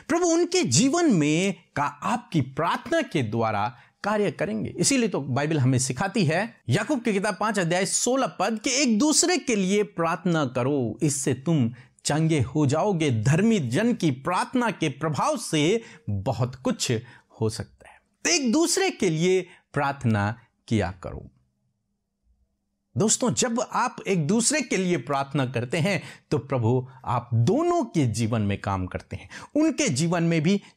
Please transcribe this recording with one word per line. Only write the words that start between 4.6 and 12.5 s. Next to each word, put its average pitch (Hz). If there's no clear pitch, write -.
इसीलिए 233
तो 170
बाइबल 147
हमें 127
सिखाती 196
है, 180
याकूब 220
की 226
किताब 202
पाँच 202
अध्याय 180
सोलह 240
पद, 214
कि 285
एक 226
दूसरे 311
के -
लिए 202
प्रार्थना 165
करो, 127
इससे 147
तुम 139
चंगे 156
हो 151